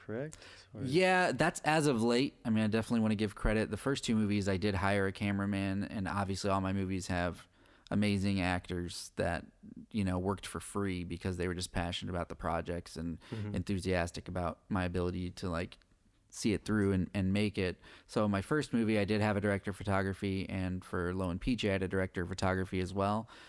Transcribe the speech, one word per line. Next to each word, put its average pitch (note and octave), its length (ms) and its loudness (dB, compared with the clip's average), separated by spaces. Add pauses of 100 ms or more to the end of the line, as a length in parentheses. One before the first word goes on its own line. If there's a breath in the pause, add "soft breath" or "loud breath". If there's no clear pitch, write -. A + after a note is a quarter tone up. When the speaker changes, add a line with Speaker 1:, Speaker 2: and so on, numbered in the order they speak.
Speaker 1:
correct? C3+ 320 -8
As - 340 -20
far A2 120 -10
as C3 100 -4
Speaker 2:
Yeah, F#3 380 4
that's D#3 300 2
as D3+ 260 4
of A#2 160 4
late. A#2+ 320 2 (100)
I A#2+ 60 0
mean, A2 120 4
I A2 40 2
definitely A2+ 320 2
wanna A2 160 4
give G2+ 180 0
credit. G#2+ 380 0
The G#2 60 -4
first C#3 260 -2
two A#2 120 2
movies, G#2 320 2
I G2 100 2
did G2 180 0
hire G2 320 2
a G2 40 0
cameraman, G2 760 -2
and G2 220 -6
obviously G2 440 -2
all F#2+ 100 2
my F#2+ 120 0
movies F#2+ 340 -2
have F2 400 -2 (420 soft breath)
amazing G2+ 500 2
actors F2+ 760 -2
that, F2 300 -2 (440)
you G#2+ 140 -2
know, F#2 160 0
worked F#2+ 260 -2
for - 140 -6
free F#2+ 440 -4
because F2+ 340 -4
they F2+ 100 0
were F2+ 80 -2
just F2+ 160 -6
passionate F2 400 -4
about F2 180 -4
the - 60 -10
projects E2+ 600 -4
and E2 220 -6 (160 loud breath)
Speaker 1:
Mm-hmm. G#2 220 -4
Speaker 2:
enthusiastic F2+ 720 -2
about F2 320 -2 (100)
my F#2 160 0
ability F2+ 460 -2
to, - 180 -6
like, F2 280 -4 (520)
see - 240 0
it F2+ 100 -2
through G2+ 300 4
and, F#2 220 2
and F#2+ 180 2
make G#2 240 2
it. F#2+ 200 0 (300 loud breath)
So G#2+ 200 2
my G2 160 2
first D3+ 300 0
movie, A2 260 4
I G2+ 60 2
did G#2 160 2
have G#2+ 160 4
a G2+ 40 0
director G2+ 300 0
of F#2 40 -4
photography, F#2+ 720 0
and F#2 380 -4
for F2+ 300 -2
Lo F#2 160 0
and F2+ 100 -4
Peachy, A2+ 260 0
I G2 60 4
had F#2+ 100 0
a F#2 40 -2
director F#2 340 0
of F2 80 -2
photography F#2+ 500 0
as F#2 140 -2
well. G#2 340 0 (220 loud breath)